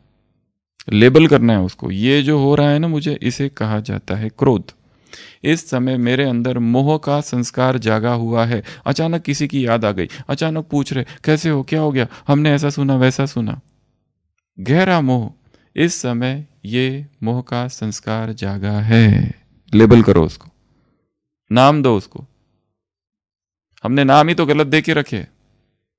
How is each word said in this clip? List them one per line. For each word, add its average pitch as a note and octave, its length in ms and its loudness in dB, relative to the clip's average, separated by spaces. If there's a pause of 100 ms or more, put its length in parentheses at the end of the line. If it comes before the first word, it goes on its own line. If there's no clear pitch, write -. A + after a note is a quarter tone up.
(880)
Label C3 380 6
करना A#2 260 4
है G#2 60 2
उसको। F2+ 320 -6
ये B2+ 320 0
जो D3 160 0
हो C#3 160 2
रहा D3 140 2
है D3 100 0
ना E3 80 -2
मुझे, D3+ 340 -4
इसे C3+ 280 -4
कहा G#2+ 300 -4
जाता G#2 360 -8
है G#2+ 140 -6
क्रोध। - 420 -2 (720)
इस D#3+ 260 -4
समय C3 280 -2
मेरे B2+ 260 0
अंदर B2 360 -4
मोह C3 380 0
का C#3+ 240 -4
संस्कार B2+ 560 -4
जागा A2 360 -2
हुआ A#2 320 -2
है। A#2 180 -4 (220)
अचानक E3 360 -2
किसी C#3+ 260 -4
की C3+ 180 -4
याद A#2 200 0
आ G#2 60 0
गई, F#2 160 -6 (200)
अचानक D#3 380 -6
पूछ C#3+ 280 -4
रहे, B2+ 120 -4 (180)
"कैसे D#3 260 0
हो, C#3 140 -2
क्या D#3 160 -4
हो D3+ 120 0
गया, C3 160 -2 (200)
हमने D3 240 2
ऐसा C#3+ 180 0
सुना, C#3 260 0
वैसा B2+ 300 2
सुना।" A#2 360 -6 (1000)
गहरा E3+ 420 2
मोह, B2+ 320 -2 (420)
इस E3+ 200 0
समय B2+ 520 -6 (180)
ये C3 420 -4 (160)
मोह A#2+ 180 -4
का B2 260 -6
संस्कार A2 680 -8
जागा G2+ 460 -6
है। A2 540 4 (400)
लेबल A2 300 8
करो F2+ 220 4
उसको, - 240 -10 (1040)
नाम C#3 320 4
दो A#2+ 140 2
उसको। - 280 -12 (1600)
हमने C3+ 200 0
नाम D3 240 4
ही E3+ 80 -2
तो E3+ 100 0
गलत C#3+ 220 0
दे D3+ 140 0
के E3 120 -4
रखे, C3 340 -4 (720)